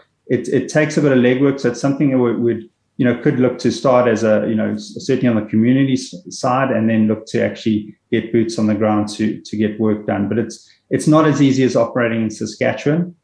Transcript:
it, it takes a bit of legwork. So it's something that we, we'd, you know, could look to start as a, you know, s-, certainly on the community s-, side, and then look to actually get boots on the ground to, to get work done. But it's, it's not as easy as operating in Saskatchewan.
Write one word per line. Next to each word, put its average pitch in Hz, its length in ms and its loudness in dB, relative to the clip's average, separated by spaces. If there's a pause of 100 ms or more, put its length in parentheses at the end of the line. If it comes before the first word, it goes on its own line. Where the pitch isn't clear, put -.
(260)
it, 120 220 -2
it 127 220 -2
takes 151 280 0
a 165 40 2
bit 143 100 2
of 131 80 4
legwork. 127 400 2
So 123 100 0
it's - 120 -6
something 139 300 0
that 131 60 0
we, 120 180 2
we'd, 117 340 -2 (280)
you 135 80 0
know, 120 160 0
could 139 180 0
look 123 200 2
to 117 120 0
start 123 360 2
as 110 160 2
a, 107 260 2
you 113 60 -2
know, 104 180 -2
s-, - 260 -10
certainly 127 280 0
on 113 140 2
the - 80 -10
community 127 440 2
s-, - 200 -4 (160)
side, 127 420 0
and 113 180 0
then 110 180 2
look 107 200 -2
to 110 160 -2
actually 107 520 -2 (160)
get 113 220 -2
boots 113 260 0
on 107 80 2
the 107 80 2
ground 107 340 0
to, 107 320 -4
to - 140 -12
get 107 240 -2
work 107 260 0
done. 101 220 -2
But 107 120 -2
it's, - 300 -8 (200)
it's - 180 0
not 156 180 4
as 143 160 2
easy 131 220 4
as 123 120 0
operating 117 480 0
in 107 80 -2
Saskatchewan. 131 920 -2